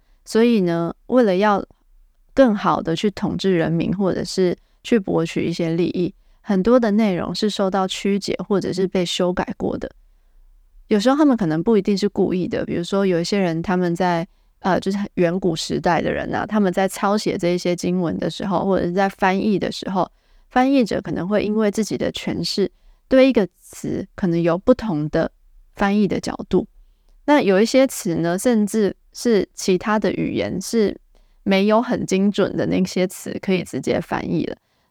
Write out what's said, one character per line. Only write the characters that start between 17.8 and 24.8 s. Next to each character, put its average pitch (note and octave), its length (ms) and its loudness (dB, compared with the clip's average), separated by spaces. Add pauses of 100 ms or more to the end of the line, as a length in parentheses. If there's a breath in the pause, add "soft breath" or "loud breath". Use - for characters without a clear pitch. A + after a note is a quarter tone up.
文 F#3 160 -2
的 - 100 -4
时 - 160 -8
候， G3+ 220 -2
或 F#3+ 120 2
者 - 60 0
是 F3 80 -2
在 G3 160 0
翻 F#3+ 300 0
译 G3 200 2
的 - 140 -2
时 - 160 -10
候， F#3+ 220 -2 (400)
翻 B3+ 200 2
译 C4+ 140 4
者 - 160 -2
可 F3+ 120 -8
能 D#3+ 140 -4
会 G3+ 160 0
因 G#3 140 -2
为 G#3+ 140 2
自 A3 120 -4
己 - 140 -4
的 - 160 -2
诠 - 300 -6
释， F#3 280 -2 (380)
对 C4 200 6
一 C4 40 2
个 G#3+ 160 2 (120)
词 - 540 -8
可 - 120 -4
能 E3+ 140 0
有 E3+ 180 2
不 B3+ 160 4
同 D#3 360 -2